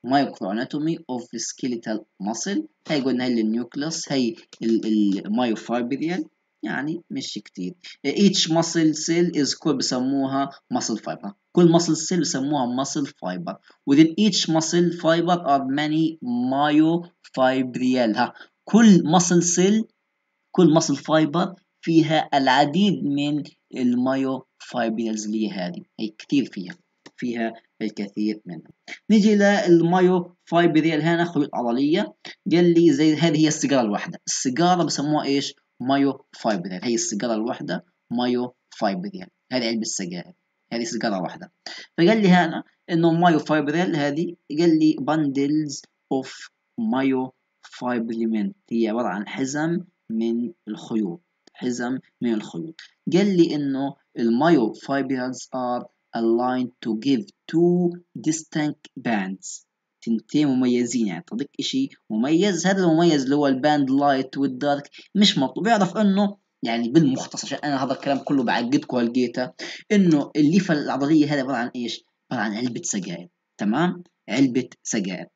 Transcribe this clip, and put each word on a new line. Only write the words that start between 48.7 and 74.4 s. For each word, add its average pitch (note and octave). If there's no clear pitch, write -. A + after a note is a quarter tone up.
هي A2+
عبارة A2+
عن G2+
حزم D3+
من A#2
الخيوط، G#2+
حزم B2
من A#2
الخيوط. E2
قال G3
لي E3
إنه C#3
المايوفايبرلز B2+
are B2
aligned B2
to A#2
give B2
two F3
distinct D3+
bands، F#2+
تنتين C#3
مميزين، B2
يعني E2+
تعطيك B2
إشي C3+
مميز. D#3+
هذا F#3+
المميز E3
اللي C3+
هو D3
الباند C3+
لايت C3+
والدارك C#3
مش G3
مطلوب. C#3+
يعرف G#3
إنه، G3+
يعني A#2
بالمختصر، C3+
عشان -
أنا C#3
هذا C3
الكلام C#3
كله C#3
بعقدكم A#2+
هالجيتا، B2
إنه E3+
الليفة D#3+
العضلية C#3+
هذه C#3
عبارة B2+
عن B2
إيش؟ A#2
عبارة A2
عن G#2+
علبة A#2+
سجائر، F2
تمام؟ D#3+
علبة B2